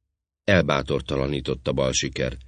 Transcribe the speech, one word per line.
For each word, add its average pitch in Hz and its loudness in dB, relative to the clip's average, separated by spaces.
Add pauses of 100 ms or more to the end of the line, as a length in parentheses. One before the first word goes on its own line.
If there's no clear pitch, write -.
(440)
Elbátortalanított 69 0
a 69 0
bal 65 0
siker. 65 -4 (100)